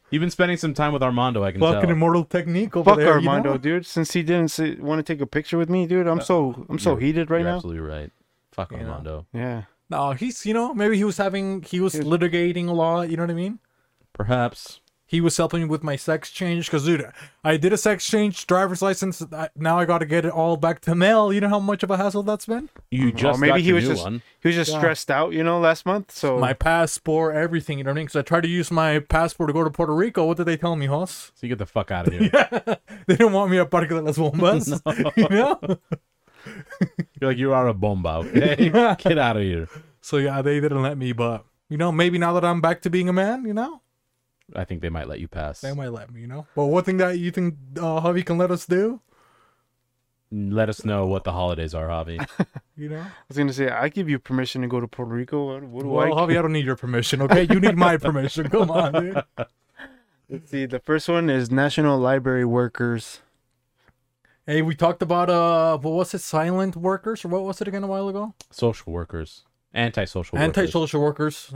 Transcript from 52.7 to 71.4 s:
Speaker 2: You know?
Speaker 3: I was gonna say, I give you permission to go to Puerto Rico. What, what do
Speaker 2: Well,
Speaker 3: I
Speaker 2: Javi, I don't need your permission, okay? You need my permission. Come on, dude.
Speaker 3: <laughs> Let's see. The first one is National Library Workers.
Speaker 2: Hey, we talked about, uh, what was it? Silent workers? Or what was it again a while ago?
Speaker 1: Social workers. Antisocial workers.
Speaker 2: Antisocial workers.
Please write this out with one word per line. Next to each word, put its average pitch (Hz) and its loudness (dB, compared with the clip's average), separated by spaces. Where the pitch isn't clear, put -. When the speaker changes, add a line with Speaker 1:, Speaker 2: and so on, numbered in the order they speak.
Speaker 2:
You 151 -12
know? 156 -10
Speaker 3:
I 190 -14
was 135 -18
gonna 143 0
say, 135 -2
I 120 -2
give 175 -4
you 143 -2
permission 127 -4
to 127 -4
go 123 -2
to 117 -4
Puerto 117 -10
Rico. 131 -4
What, 139 -14
what 127 -12
do 139 -6
Speaker 2:
Well, 135 2
Speaker 3:
I 160 2
Speaker 2:
Javi, 170 2
I 170 2
don't 160 0
need 147 -2
your 131 -2
permission, 123 -2
okay? 175 4
You 196 4
need 190 4
my 175 4
permission. 147 -2
Come 196 2
on, 165 0
dude. 175 -2
Speaker 3:
<laughs> - -16
Let's 135 -12
see. 135 -4
The 123 -6
first 151 0
one 170 2
is 127 2
National 143 2
Library 127 2
Workers. 120 -2
Speaker 2:
Hey, 156 0
we 160 0
talked 170 2
about, 175 2
uh, 165 4
what 156 -4
was 180 -2
it? 185 -6
Silent 180 -2
workers? 190 -4
Or 175 -8
what 185 -2
was 190 -8
it 208 -8
again 196 -6
a 196 -6
while 196 -4
ago? 202 -8
Speaker 1:
Social 110 -4
workers. 82 -10
Antisocial - -4
workers. 156 0
Speaker 2:
Antisocial 160 0
workers. 147 -2